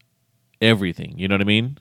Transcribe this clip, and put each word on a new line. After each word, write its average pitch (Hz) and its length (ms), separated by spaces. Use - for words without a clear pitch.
everything. 92 600
You 95 80
know 98 80
what 98 60
I 98 40
mean? 117 360